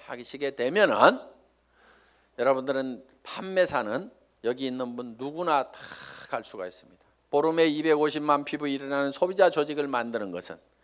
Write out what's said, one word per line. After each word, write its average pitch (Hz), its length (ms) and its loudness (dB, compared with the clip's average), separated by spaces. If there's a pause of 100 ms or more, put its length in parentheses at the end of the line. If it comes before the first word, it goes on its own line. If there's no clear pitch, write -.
하시게 135 440 -8
되면은 143 680 6 (1200)
여러분들은 131 640 0 (200)
판매사는 165 880 -2 (340)
여기 127 220 -2
있는 127 300 -6
분 120 220 -12
누구나 147 520 -2
다 - 80 -20 (520)
갈 117 140 -6
수가 98 200 -12
있습니다. - 400 -18 (260)
보름에 160 360 4
이백오십만 151 800 2
피부 147 240 -6
일어나는 139 420 -2
소비자 185 400 4
조직을 147 380 -2
만드는 117 420 -4
것은 87 260 -10 (280)